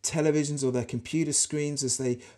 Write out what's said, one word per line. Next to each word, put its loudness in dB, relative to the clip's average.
televisions 2
or 4
their 0
computer -2
screens, 0
as 0
they 0